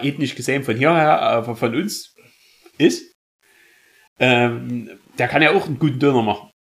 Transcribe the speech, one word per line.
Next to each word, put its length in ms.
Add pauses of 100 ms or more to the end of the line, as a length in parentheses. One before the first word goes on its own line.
ethnisch 320
gesehen 280
von 140
hierher, 640
äh, 40
von, 120
von 200
uns 380 (640)
ist, 340 (1040)
ähm, 680 (300)
der 100
kann 140
ja 100
auch 140
einen 120
guten 200
Döner 240
machen. 260 (200)